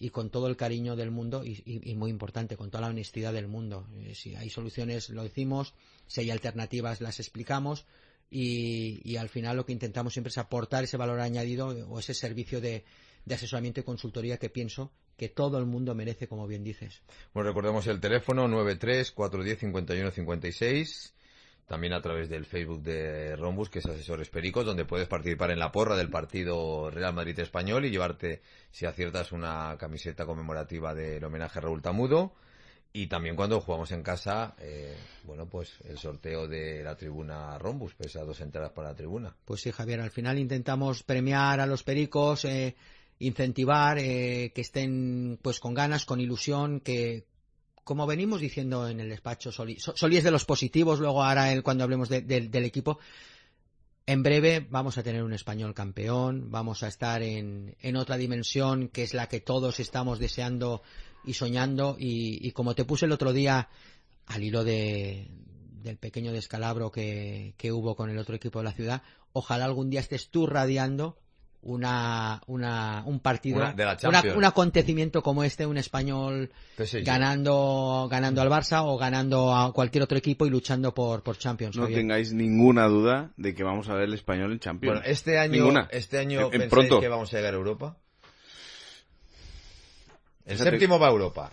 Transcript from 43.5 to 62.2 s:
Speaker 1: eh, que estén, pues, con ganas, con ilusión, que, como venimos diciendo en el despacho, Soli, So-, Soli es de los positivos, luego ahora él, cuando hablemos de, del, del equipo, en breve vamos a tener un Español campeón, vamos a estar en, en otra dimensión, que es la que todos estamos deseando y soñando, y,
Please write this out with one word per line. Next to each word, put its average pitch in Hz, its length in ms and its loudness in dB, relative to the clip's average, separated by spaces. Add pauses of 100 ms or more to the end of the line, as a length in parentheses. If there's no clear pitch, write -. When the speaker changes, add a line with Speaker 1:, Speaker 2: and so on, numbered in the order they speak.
Speaker 1:
eh, 123 560 -2
que 123 60 -4
estén, 127 800 -2
pues, 127 180 -2
con 120 140 -4
ganas, 143 320 0
con 123 160 -2
ilusión, 143 580 -2
que, 117 460 -4 (580)
como 147 240 -2
venimos 185 320 0
diciendo 131 480 -2
en 113 140 -4
el 110 80 -6
despacho, 117 420 -8
Soli, 113 260 -8
So-, - 200 -8
Soli 165 180 6
es 165 80 8
de 165 80 8
los 151 140 4
positivos, 156 560 4
luego 143 200 2
ahora 135 300 6
él, 131 120 2
cuando 131 200 2
hablemos 127 240 2
de, 127 140 0
del, 123 280 0
del 123 140 2
equipo, 135 340 0 (1080)
en 135 180 2
breve 151 460 6
vamos 131 280 -2
a 117 60 -4
tener 117 180 -2
un 113 120 -2
Español 107 400 -6
campeón, 120 760 -2
vamos 113 320 -4
a 110 60 -4
estar 117 340 -2
en, 104 600 -6
en 127 160 -2
otra 131 180 -2
dimensión, 127 720 0
que - 160 -4
es 117 100 -6
la 120 140 -2
que 117 140 -6
todos 127 400 0
estamos 127 360 -2
deseando 120 640 -2 (420)
y 131 100 -8
soñando, 131 640 0
y, 117 500 -4